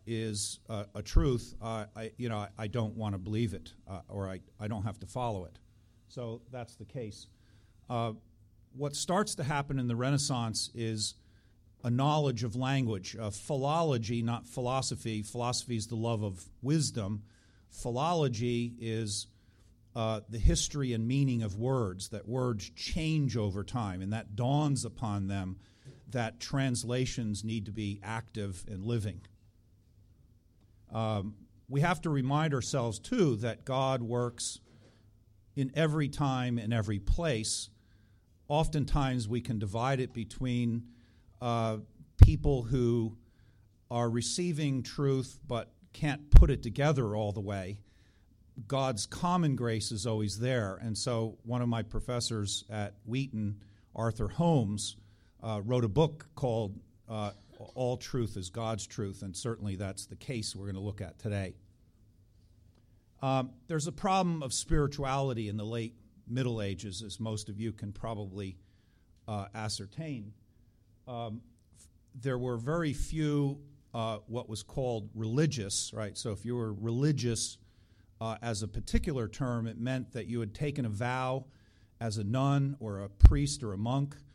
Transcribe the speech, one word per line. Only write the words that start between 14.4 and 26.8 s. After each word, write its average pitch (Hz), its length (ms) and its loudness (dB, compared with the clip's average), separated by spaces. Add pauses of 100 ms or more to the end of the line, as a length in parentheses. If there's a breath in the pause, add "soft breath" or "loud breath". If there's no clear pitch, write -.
philosophy. 123 760 -4
Philosophy 120 540 -4
is 104 100 -4
the 117 100 -6
love 113 260 0
of 95 220 -6 (160)
wisdom. 110 640 -2 (480 loud breath)
Philology 120 1080 0
is, 113 500 -4 (640 soft breath)
uh, 110 260 -2 (100)
the 113 80 -6
history 135 560 2
and 113 120 0
meaning 131 360 2
of 101 160 -4
words, 110 500 -2
that 101 180 -12
words 120 440 -2
change 156 640 -2
over 101 260 -2
time, 98 380 -4
and 95 100 -6
that 107 240 -6
dawns 139 520 0
upon 101 400 -4
them 95 320 -4 (500 loud breath)
that 113 320 -4
translations 120 1040 -2